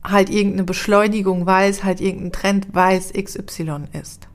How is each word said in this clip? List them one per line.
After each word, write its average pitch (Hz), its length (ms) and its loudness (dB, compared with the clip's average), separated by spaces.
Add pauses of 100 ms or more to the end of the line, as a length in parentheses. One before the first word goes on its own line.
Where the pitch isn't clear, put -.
halt 196 280 2
irgendeine 196 340 0
Beschleunigung, 190 800 2
weil's 196 380 2
halt 185 160 0
irgendein 175 320 -4
Trend, 196 420 -2
weil's 185 400 2
X 196 220 -6
Y 156 560 -8
ist. - 440 -14